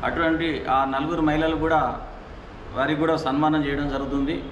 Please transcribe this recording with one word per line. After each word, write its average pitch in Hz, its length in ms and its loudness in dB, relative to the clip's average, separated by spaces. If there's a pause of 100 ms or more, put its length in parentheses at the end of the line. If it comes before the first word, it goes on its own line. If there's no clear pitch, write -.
అటువంటి 160 460 2 (260)
ఆ 135 40 6 (140)
నలుగురు 160 360 0
మహిళలు 156 340 2
కూడా, 160 180 4 (920)
వారికి 147 260 0
కూడా 160 180 2
సన్మానం 151 480 2
చేయడం 143 240 -2
జరుగుతుంది. 139 460 -2 (160)